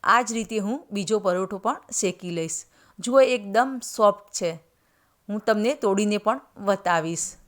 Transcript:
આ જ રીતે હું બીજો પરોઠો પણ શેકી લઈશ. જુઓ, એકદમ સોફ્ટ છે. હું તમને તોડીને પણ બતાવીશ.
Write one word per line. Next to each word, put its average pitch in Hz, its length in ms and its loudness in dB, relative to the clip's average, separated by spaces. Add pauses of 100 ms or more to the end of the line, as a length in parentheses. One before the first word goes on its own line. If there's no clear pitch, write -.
આ 226 180 4
જ 226 120 -6
રીતે 226 260 -4
હું 226 320 -4
બીજો 202 280 -2
પરોઠો 190 380 -2
પણ 220 180 -2 (160)
શેકી 180 400 -4
લઈશ. 165 340 -8 (340)
જુઓ, 240 200 4
એકદમ 254 600 2
સોફ્ટ - 540 0
છે. 165 260 -4 (720)
હું 208 100 -4
તમને 220 360 2
તોડીને 208 420 2
પણ 226 220 0 (180)
બતાવીશ. 175 760 -2 (120)